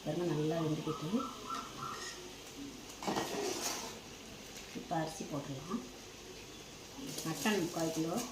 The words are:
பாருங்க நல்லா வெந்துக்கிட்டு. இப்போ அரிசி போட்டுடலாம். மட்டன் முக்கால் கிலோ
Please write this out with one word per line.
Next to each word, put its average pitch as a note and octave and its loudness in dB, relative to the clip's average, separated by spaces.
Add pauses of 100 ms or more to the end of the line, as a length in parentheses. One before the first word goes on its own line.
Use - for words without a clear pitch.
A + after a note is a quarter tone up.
பாருங்க E3+ 2
நல்லா D#3 6
வெந்துக்கிட்டு. D#3 2 (3750)
இப்போ - -2
அரிசி D#3 -2
போட்டுடலாம். D3 -2 (1400)
மட்டன் F#3+ 6
முக்கால் E3 4
கிலோ D#3+ 4 (160)